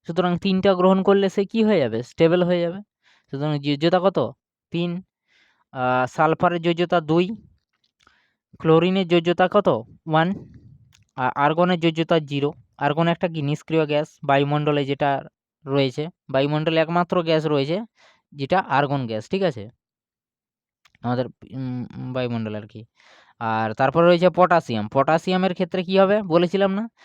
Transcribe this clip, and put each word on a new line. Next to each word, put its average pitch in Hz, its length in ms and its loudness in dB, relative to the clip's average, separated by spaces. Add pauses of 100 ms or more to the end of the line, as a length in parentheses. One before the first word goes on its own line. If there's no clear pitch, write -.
সুতরাং 175 320 -2
তিনটা 190 360 2
গ্রহণ 185 280 4
করলে 196 260 4
সে 196 160 -2
কি 226 200 -2
হয়ে 214 140 2
যাবে? 117 240 0
স্টেবল 165 400 2
হয়ে 175 180 0
যাবে। 170 180 -6 (520)
সুতরাং 147 280 -4
যোজ্যতা 147 420 0
কত? 170 300 0 (400)
তিন। 175 320 -4 (720)
আহ, 127 340 0
সালফারের 165 560 0
যোজ্যতা 170 380 0
দুই। 170 360 0 (1200)
ক্লোরিনের 175 500 2
যোজ্যতা 175 420 2
কত? 202 180 2
ওয়ান। 156 600 -2 (880)
আর 127 180 -2
আর্গনের 165 460 0
যোজ্যতা 165 380 0
জিরো। 143 340 -4 (260)
আর্গন 147 300 0
একটা 170 200 -2
কি? 160 140 -8
নিষ্ক্রিয় 151 440 -2
গ্যাস, 147 220 -2 (160)
বায়ুমণ্ডলে 143 600 0
যেটা 139 380 -2 (440)
রয়েছে, 139 420 -2 (220)
বায়ুমণ্ডলে 151 500 0
একমাত্র 170 420 0
গ্যাস 160 240 0
রয়েছে 151 340 0 (520)
যেটা 139 260 -2
আর্গন 139 480 0
গ্যাস, 110 240 -8
ঠিক 196 120 -4
আছে? 110 280 -4 (1300)
আমাদের, 123 260 -4
উম, 127 840 -12
বায়ুমণ্ডলে 117 460 -6
আর 104 80 -14
কি। 107 180 -20 (540)
আর 110 360 -2
তারপরে 151 320 2
রয়েছে 175 240 4
পটাশিয়াম। 165 580 2
পটাশিয়ামের 180 640 0
ক্ষেত্রে 185 300 -4
কি 185 140 0
হবে? 196 240 4
বলেছিলাম 190 520 0
না? 220 140 -6 (160)